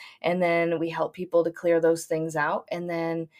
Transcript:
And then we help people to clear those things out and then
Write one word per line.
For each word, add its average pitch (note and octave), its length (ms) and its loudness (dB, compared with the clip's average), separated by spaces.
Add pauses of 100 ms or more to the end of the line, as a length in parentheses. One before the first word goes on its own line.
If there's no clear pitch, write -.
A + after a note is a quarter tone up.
(200)
And F3+ 220 0
then E3+ 360 2
we E3 120 -2
help D#3+ 240 -4
people F3 280 0
to E3+ 80 0
clear E3+ 300 2
those E3 240 2
things D#3+ 320 -4
out D#3 340 -2
and F3 180 -6
then E3 400 -4 (120)